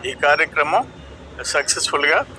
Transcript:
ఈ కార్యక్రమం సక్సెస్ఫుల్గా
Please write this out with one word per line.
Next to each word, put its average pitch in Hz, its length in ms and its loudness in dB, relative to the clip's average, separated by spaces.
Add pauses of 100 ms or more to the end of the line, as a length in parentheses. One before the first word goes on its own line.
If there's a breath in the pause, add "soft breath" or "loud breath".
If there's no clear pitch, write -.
ఈ 135 60 -4
కార్యక్రమం 151 800 2 (500)
సక్సెస్ఫుల్గా 151 800 0 (140)